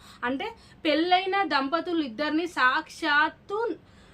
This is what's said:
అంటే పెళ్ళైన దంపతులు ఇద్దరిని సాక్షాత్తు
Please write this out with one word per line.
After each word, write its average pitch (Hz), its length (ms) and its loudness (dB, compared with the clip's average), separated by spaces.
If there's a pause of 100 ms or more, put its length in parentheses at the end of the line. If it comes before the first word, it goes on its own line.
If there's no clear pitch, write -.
(240)
అంటే 277 280 -4 (320)
పెళ్ళైన 359 580 2
దంపతులు 311 600 0
ఇద్దరిని 294 440 -2
సాక్షాత్తు 311 1300 0 (400)